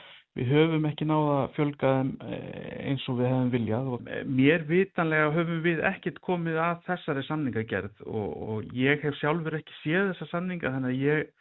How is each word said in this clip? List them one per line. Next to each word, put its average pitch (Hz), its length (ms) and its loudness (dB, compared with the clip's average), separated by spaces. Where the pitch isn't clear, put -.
við 123 160 0
höfum 156 360 4
ekki 151 200 -2
náð 151 260 4
að 139 120 2
fjölga 143 420 2
þeim, 135 140 0
eh, - 480 -10
eins 135 180 -2
og 127 120 0
við 123 100 2
hefðum 127 240 2
viljað. 120 400 0
Og, 117 180 -8
eh, 104 160 -6
mér 143 400 6
vitanlega 160 680 2
höfum 165 280 0
við 165 180 2
ekkert - 320 -8
komið 165 360 -2
að 170 280 -2
þessari 143 400 -4
samningagerð 110 760 -2
og, 104 240 -4
og 110 220 -8
ég 143 280 2
hef 143 160 -4
sjálfur 156 400 -2
ekki - 220 -20
séð 185 300 0
þessa 160 200 -10
samninga, 175 440 -4
þannig 127 200 -2
að 135 80 -2
ég 147 360 0